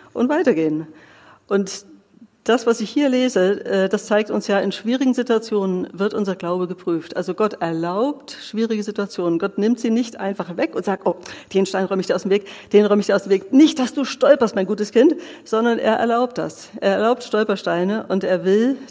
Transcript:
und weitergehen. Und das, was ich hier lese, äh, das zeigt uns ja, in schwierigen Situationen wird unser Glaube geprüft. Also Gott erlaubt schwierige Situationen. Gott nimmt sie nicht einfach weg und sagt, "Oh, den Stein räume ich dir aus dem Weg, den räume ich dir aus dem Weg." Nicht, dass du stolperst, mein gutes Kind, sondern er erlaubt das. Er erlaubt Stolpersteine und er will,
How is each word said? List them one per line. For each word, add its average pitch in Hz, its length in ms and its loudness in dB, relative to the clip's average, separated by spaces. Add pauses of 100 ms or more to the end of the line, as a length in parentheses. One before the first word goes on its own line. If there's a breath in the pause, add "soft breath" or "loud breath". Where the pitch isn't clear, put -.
(120)
und 247 160 -2
weitergehen. 160 580 0 (640 loud breath)
Und 196 380 -2 (580)
das, 254 220 2
was 233 160 2
ich 202 80 -6
hier 294 180 2
lese, 247 580 2
äh, 190 240 0
das 208 180 -2
zeigt 214 240 0
uns 208 160 -4
ja, 202 120 2
in 196 120 -2
schwierigen 254 420 0
Situationen 214 800 0
wird 196 220 -2
unser 190 200 -2
Glaube 180 320 -4
geprüft. 175 480 -6
Also 175 200 -4
Gott 214 260 -2
erlaubt 175 800 -4
schwierige 220 400 -4
Situationen. 196 560 -2
Gott 180 220 -4
nimmt 226 200 2
sie 226 120 0
nicht 233 280 -2
einfach 196 380 -6
weg 330 180 -2
und 185 80 -4
sagt, 190 220 -2
"Oh, 175 120 0 (360 loud breath)
den 190 140 2
Stein 190 180 -2
räume 190 160 -2
ich 180 60 -4
dir 247 80 0
aus 277 80 -4
dem 185 80 0
Weg, 202 160 0 (260 loud breath)
den 208 140 6
räume 208 140 4
ich - 40 -2
dir 202 100 2
aus 196 80 0
dem 196 80 0
Weg." 190 220 0
Nicht, 285 240 8
dass 254 160 -2
du 277 120 -2
stolperst, 254 500 4
mein 190 100 0
gutes 208 260 -4
Kind, 294 240 6 (280 loud breath)
sondern 226 340 0
er 220 200 0
erlaubt 233 420 0
das. 160 300 -8 (100)
Er 196 160 2
erlaubt 233 280 0
Stolpersteine 196 840 -2
und 196 140 -2
er 175 200 0
will, 220 320 2 (160)